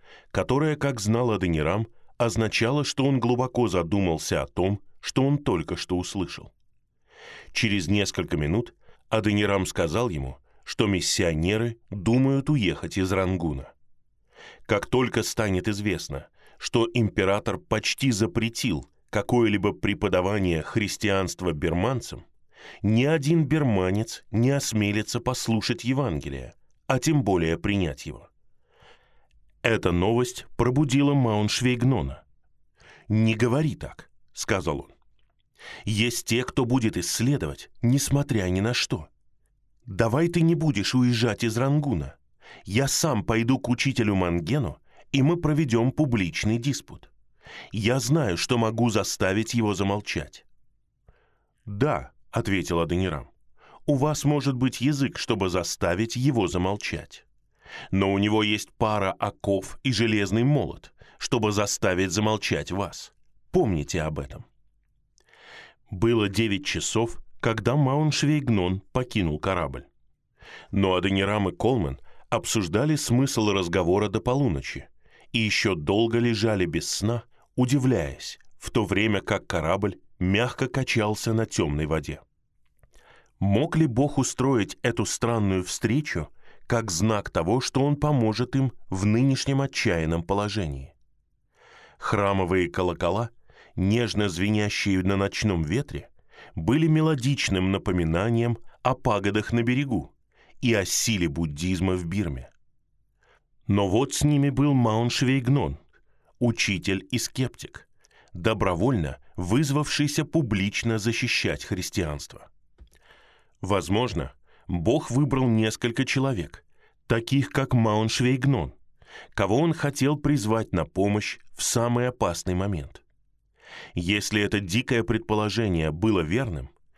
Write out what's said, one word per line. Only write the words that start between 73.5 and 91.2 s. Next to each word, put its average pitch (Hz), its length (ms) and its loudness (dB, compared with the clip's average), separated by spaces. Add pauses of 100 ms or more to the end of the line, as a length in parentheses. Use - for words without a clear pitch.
разговора 95 580 2
до 104 100 0
полуночи — 117 720 -2 (420)
и 117 80 0
еще 101 360 2
долго 110 440 2
лежали 110 460 2
без 80 240 -4
сна, 104 340 -4 (320)
удивляясь, 123 840 0 (180)
в - 140 -14
то 107 140 0
время 98 360 2
как - 260 -2
корабль 95 520 -2 (200)
мягко 98 480 0
качался 110 640 -2
на 110 120 0
темной 78 400 -2
воде. 73 360 -4 (1160)
Мог 127 380 2
ли 160 100 4
Бог 135 300 0
устроить 127 640 0
эту 117 240 -2
странную 101 580 0
встречу 110 640 -2 (360)
как 113 260 -2
знак 101 380 0
того, 92 320 0
что 131 240 0
он 147 100 2
поможет 123 600 0
им 135 180 0 (160)
в 95 160 -2
нынешнем 135 560 2
отчаянном 85 640 0
положении? 98 720 -4 (1000)